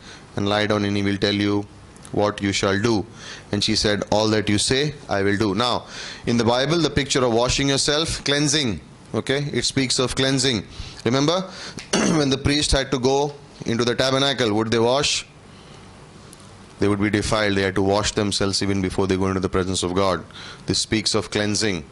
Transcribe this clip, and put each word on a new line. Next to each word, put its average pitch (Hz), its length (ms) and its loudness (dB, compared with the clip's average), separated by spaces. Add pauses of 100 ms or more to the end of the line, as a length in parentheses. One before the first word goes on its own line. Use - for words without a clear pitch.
(360)
and 101 120 0
lie 104 180 2
down, 104 180 2
and 101 120 0
he 101 60 0
will 101 140 0
tell 101 180 0
you 101 320 0 (460)
what 104 300 0
you 98 100 0
shall 98 280 2
do." 110 260 0 (440)
And 104 140 0
she 107 120 0
said, 104 340 0
"All 107 180 2
that 107 260 2
you 101 40 4
say, 143 360 0 (140)
I 101 140 0
will 101 160 2
do." 101 160 2
Now, 113 300 0 (420)
in 120 100 2
the 117 80 2
Bible, 135 340 2
the 151 120 0
picture 139 340 0
of 120 80 2
washing 127 360 2
yourself, 147 560 0
cleansing, 143 560 0 (340)
okay, 127 260 0 (120)
it 123 120 -2
speaks - 340 0
of 127 160 -2
cleansing. 131 500 0 (400)
Remember, 147 360 2 (300)
<clears throat> - 220 -16 (280)
when 139 100 2
the 139 80 0
priest 143 340 0
had 135 180 0
to 139 80 2
go 139 340 2 (320)
into 117 200 0
the 120 100 2
tabernacle, 131 580 2
would 110 180 0
they 117 80 4
wash? 127 480 2 (1500)
They 101 100 2
would 101 120 2
be 104 80 2
defiled. 104 480 2
They 98 60 2
had 95 140 2
to 101 60 2
wash 101 300 2
themselves 101 500 0
even 98 200 0
before 92 240 0
they 95 100 2
go 95 120 2
into 92 120 0
the 92 80 0
presence 92 340 -2
of 90 120 -2
God. 92 280 2 (440)
This 101 120 -2
speaks - 360 -2
of 104 160 -2
cleansing. 104 600 -2